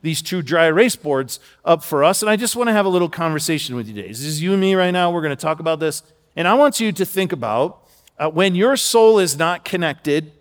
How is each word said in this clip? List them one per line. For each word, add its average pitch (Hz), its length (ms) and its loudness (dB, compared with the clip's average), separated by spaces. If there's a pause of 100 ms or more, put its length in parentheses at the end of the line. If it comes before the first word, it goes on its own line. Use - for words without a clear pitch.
these 156 180 -4
two 180 220 -6
dry 165 240 2
erase 190 280 4
boards 135 440 -4 (260)
up 165 180 2
for 143 200 0
us, 180 180 2
and 214 80 -2
I 214 60 4
just 226 200 -4
wanna 233 180 0
have 208 120 2
a 196 40 0
little 180 200 2
conversation 156 640 -4
with 113 120 -8
you 107 80 -14
today. 95 120 -10
This 110 140 -12
is 151 200 -6
you 180 100 -2
and 196 100 2
me 190 140 2
right 180 160 2
now. 180 180 0
We're 170 140 -4
gonna 147 120 -2
talk 156 240 -4
about 160 200 -2
this, 151 240 -4 (320)
and 170 120 -2
I 190 60 4
want 285 260 2
you 220 120 0
to 180 140 -2
think 190 260 -4
about, 127 560 -4 (320)
uh, 156 100 -2
when 180 240 0
your 233 240 2
soul 220 400 4
is 165 180 2
not 165 300 -2
connected 156 760 -2